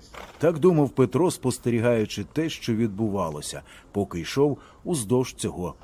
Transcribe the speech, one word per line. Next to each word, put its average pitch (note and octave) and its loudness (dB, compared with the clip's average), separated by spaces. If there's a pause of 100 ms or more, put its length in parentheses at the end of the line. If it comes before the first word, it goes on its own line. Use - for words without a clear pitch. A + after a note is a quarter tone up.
(380)
Так D#3+ 2
думав D3+ 4
Петро, C3+ 2
спостерігаючи A#2 0
те, D#3+ -4
що - -4
відбувалося, G2 -4 (300)
поки F#2 -4
йшов C#3 0 (260)
уздовж B2+ 0
цього E2+ -6